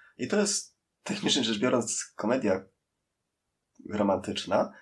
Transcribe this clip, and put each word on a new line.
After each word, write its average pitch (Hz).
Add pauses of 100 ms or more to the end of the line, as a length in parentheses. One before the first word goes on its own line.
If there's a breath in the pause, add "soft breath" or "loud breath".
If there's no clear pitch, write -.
(180 soft breath)
I 127
to 214
jest, - (260)
technicznie -
rzecz 110
biorąc, 120
komedia 107 (1200)
romantyczna, 101 (100)